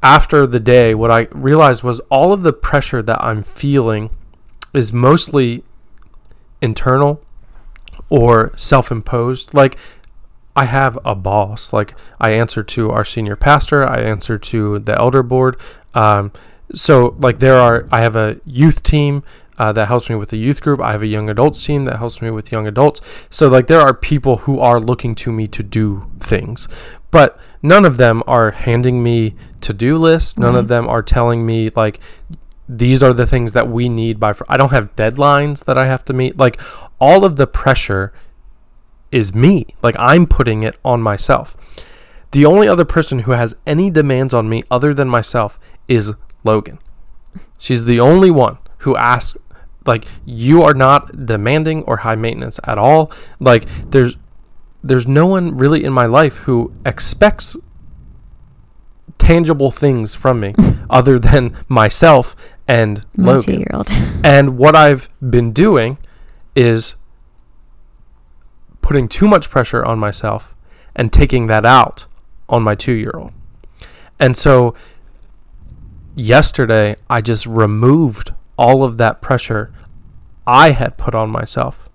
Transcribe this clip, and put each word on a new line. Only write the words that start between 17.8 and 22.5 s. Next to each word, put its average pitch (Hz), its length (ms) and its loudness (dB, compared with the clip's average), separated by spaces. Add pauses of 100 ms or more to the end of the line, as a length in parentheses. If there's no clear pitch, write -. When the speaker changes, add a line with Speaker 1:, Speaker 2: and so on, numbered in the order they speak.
Speaker 1:
I 113 100 0
have 113 140 -2
a 107 300 -4
youth 147 380 2
team, 143 400 0 (340)
uh, 107 160 -2
that 107 140 -2
helps 120 220 -2
me 113 60 -4
with 104 140 -8
the 113 80 -8
youth 123 240 -4
group. 143 200 -2
I 113 100 -4
have 104 120 -6
a 110 40 -4
young 107 220 -6
adults 117 340 -2
team 143 220 -4
that 123 120 -6
helps 117 240 -10
me 117 80 -6
with 110 220 -10